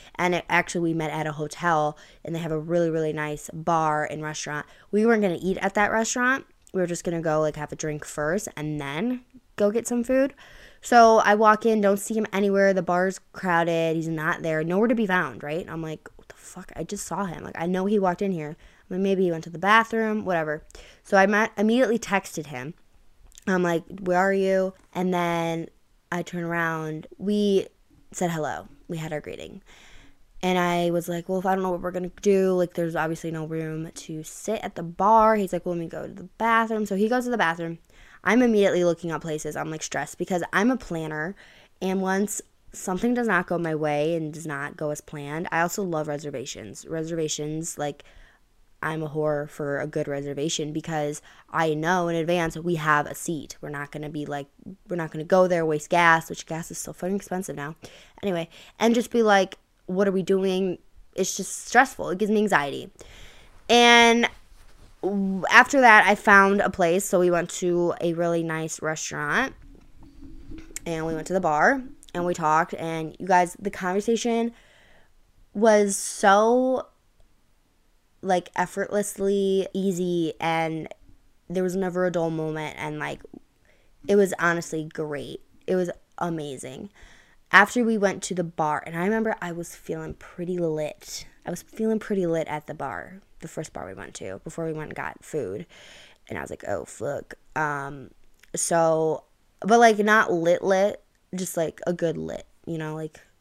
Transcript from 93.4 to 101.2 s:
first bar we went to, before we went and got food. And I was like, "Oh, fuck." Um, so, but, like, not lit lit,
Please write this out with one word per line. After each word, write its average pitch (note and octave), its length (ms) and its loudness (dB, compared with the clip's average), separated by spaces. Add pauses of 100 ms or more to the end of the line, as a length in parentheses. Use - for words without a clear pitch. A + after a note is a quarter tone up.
first D#3+ 260 -12
bar - 140 -12
we F#2+ 80 -12
went E2 200 -16
to, F#2+ 280 -12
before E3 240 -8
we D#3+ 60 -6
went D#3 160 -10
and - 80 -16
got - 280 -10
food. A#2 400 -8 (640)
And - 80 -10
I D#2+ 40 -8
was C#2 100 -10
like, - 160 -14
"Oh, F2+ 180 -4
fuck." - 500 -10 (200)
Um, C#3+ 560 -6 (460)
so, D#3+ 680 2 (360)
but, A3 180 6
like, A3+ 200 8
not G#3+ 340 4
lit E3+ 320 2
lit, G3 400 2 (320)